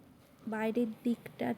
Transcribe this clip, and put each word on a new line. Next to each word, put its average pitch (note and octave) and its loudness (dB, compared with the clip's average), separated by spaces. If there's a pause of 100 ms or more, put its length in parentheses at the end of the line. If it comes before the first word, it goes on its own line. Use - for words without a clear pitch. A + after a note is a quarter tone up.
(520)
বাইরের A3 2 (140)
দিকটা A#3+ -2